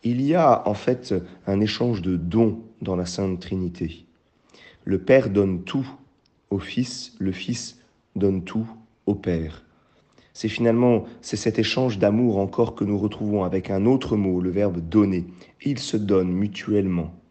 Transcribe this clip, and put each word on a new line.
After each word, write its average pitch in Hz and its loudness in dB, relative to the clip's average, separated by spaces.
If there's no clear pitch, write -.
Il 120 0
y 147 2
a 151 4
en 107 0
fait 123 -2
un 98 2
échange 107 0
de 90 0
dons 101 2
dans 95 -2
la 90 -2
Sainte 92 -4
Trinité. 87 -6
Le 95 0
Père 131 6
donne 95 2
tout 135 -4
au 98 -2
Fils, - -6
le 95 -2
Fils - -8
donne 95 0
tout 113 -4
au 104 2
Père. 82 -4
C'est - -6
finalement, 117 4
c'est - -8
cet 107 -2
échange 117 0
d'amour 107 2
encore 107 0
que - -2
nous 104 0
retrouvons 104 -2
avec 92 -2
un 98 0
autre 123 2
mot, 95 0
le 92 -2
verbe 92 0
donner. 95 4
Ils 143 -2
se - -4
donnent 98 2
mutuellement. 95 -2